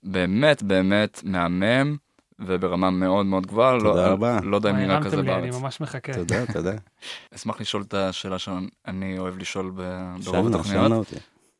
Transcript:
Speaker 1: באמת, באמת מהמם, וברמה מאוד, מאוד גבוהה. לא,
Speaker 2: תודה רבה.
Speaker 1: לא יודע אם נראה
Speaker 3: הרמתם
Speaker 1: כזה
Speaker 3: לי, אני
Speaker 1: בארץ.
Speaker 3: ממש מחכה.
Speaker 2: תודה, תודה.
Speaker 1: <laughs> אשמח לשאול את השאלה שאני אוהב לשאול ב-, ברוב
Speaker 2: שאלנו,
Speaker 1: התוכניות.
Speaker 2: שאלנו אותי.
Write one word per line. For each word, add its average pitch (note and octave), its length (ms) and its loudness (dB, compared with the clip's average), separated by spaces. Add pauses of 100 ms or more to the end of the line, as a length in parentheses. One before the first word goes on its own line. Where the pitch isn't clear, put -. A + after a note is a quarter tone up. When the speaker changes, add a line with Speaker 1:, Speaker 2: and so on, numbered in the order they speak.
Speaker 1:
באמת, G2 600 2
באמת G2 640 2
מהמם, G2 720 0 (420)
וברמה F#2 520 0
מאוד, F#2+ 360 2
מאוד F#2+ 200 0
גבוהה. A#2 300 4
לא, A#2 40 2
Speaker 2:
תודה G2 280 4
רבה. G#2+ 340 2
Speaker 1:
לא G2+ 140 0
יודע G#2 140 2
אם G2 60 2
נראה G2 180 2
Speaker 3:
הרמתם G2 160 0
Speaker 1:
כזה - 120 0
Speaker 3:
לי, A2 120 0
אני B2 160 -2
Speaker 1:
בארץ. B2+ 120 -6
Speaker 3:
ממש C3+ 180 -8
מחכה. C3+ 340 -8
Speaker 2:
תודה, A#2 380 -2
תודה. E2+ 200 -2 (340)
Speaker 1:
<laughs> - 280 -16
אשמח - 260 -8
לשאול G#2 220 -4
את G2 120 -10
השאלה F#2+ 440 -2
שאני F#2+ 800 -6
אוהב F#2 200 -6
לשאול F#2 360 -6
ב-, F#2 400 -8 (100)
ברוב F2+ 120 -2
Speaker 2:
שאלנו, G#2 120 4
Speaker 1:
התוכניות. G2 340 2
Speaker 2:
שאלנו A2+ 160 4
אותי. - 180 -6 (440)